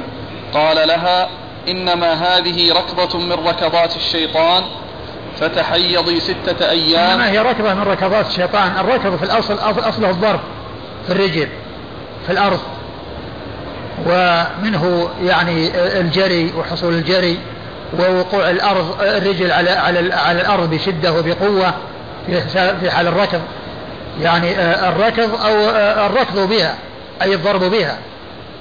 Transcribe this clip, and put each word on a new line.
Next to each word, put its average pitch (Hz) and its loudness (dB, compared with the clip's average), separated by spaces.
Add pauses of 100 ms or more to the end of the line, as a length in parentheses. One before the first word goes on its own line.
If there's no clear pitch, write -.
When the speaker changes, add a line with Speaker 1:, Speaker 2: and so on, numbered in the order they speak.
(540)
Speaker 1:
قال 156 2
لها: 180 2 (380)
"إنما 175 0
هذه 170 2
ركضة 180 -2
من 175 -2
ركضات 170 0
الشيطان، 165 0 (760)
فتحيضي 170 0
ستة 170 -2
أيام." 165 2
Speaker 2:
إنما 233 2
هي 202 2
ركضة 226 2
من 196 -2
ركضات 196 0
الشيطان. 180 0
الركض 196 0
في 147 -4
الأصل، 208 0
أص-، 208 0
أصله 214 0
الضرب 185 2 (680)
في 180 0
الرجل 165 0 (800)
في 170 0
الأرض، 196 2 (1500)
ومنه 175 2 (140)
يعني 170 2 (280)
الجري 175 2
وحصول 170 -2
الجري 175 2 (600)
ووقوع 185 2
الأرض، 185 0
الرجل 190 2
على، 170 4
على 175 2
ال-، 180 2
على 170 2
الأرض 185 2
بشدة 160 0
وبقوة 175 2 (520)
في 175 0
س-، 185 2
في 180 0
حال 170 2
الركض، 175 2 (800)
يعني، 170 2
آه، 185 2
الركض 214 2
أو، 214 4
آه، 214 4
الركض 196 2
بها، 175 2 (460)
أي 190 2
الضرب 190 2
بها، 180 0 (640)